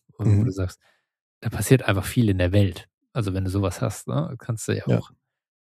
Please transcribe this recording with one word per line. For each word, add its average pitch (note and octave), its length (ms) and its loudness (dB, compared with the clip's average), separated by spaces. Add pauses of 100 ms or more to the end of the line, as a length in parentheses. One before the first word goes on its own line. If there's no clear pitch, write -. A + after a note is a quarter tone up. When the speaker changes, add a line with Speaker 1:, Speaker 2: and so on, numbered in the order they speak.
(160)
Speaker 1:
Und G#2 200 4
wo G2+ 60 4
Speaker 2:
Mhm. - 20 4
Speaker 1:
du B2 80 0
sagst, F#2 280 -6 (600)
da A2 100 -6
passiert B2 340 2
einfach G2 200 0
viel A#2 260 2
in F#2 80 2
der F2+ 140 2
Welt. G2 360 2 (240)
Also G#2+ 220 -4
wenn F#2+ 100 -2
du F#2+ 60 -2
sowas F#2+ 320 -2
hast, - 260 -6
ne, - 300 -4
kannst - 300 -8
du G#2+ 80 0
ja - 100 -8
Speaker 2:
Ja. A#2 140 2
Speaker 1:
auch, - 100 -16 (520)